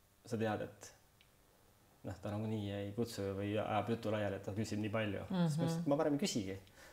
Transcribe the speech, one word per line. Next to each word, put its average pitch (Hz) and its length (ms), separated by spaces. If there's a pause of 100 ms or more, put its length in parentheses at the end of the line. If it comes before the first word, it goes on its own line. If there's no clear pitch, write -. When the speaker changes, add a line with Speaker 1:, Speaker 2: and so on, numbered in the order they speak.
(260)
Speaker 1:
sa 117 140
tead, 107 240
et - 280 (1120)
noh, 104 140
ta 104 140
nagunii 107 400
ei 101 200
kutsu 104 400
või 98 260
ajab 107 340
jutu 110 220
laiali, 101 260
et - 60
ta 104 100
küsib 107 240
nii 107 140
palju. 101 320
Speaker 2:
Mhm. 185 160
Speaker 1:
Siis 156 160
ma 165 80
ütlesin, 165 160
et 156 100
ma 143 80
parem 156 160
ei 139 80
küsigi. 98 320 (380)